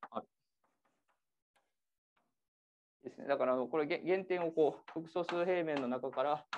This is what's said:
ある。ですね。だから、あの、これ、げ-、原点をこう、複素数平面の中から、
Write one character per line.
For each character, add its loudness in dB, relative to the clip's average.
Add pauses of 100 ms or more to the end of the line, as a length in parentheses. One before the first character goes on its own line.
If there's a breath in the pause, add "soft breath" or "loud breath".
(100)
あ -8
る。 -8 (2750)
で -10
す -14
ね。 -12
だ 2
か 2
ら、 4
あ 2
の、 0
こ -2
れ、 2
げ-、 -2
原 0
点 0
を 0
こ 4
う、 -16
複 -8
素 -2
数 -2
平 2
面 0
の -2
中 -2
か 0
ら、 0 (140)